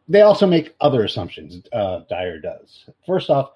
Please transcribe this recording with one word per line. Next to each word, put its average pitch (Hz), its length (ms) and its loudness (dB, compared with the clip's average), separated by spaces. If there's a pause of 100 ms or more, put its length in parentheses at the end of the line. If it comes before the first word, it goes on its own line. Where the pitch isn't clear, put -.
they 190 140 4
also 202 260 6
make 165 320 0
other 131 240 0
assumptions, 90 580 -10 (120)
uh, 92 340 -4
Dyer 87 320 -8
does. - 460 -18 (200)
First 180 240 -4
off, 139 260 0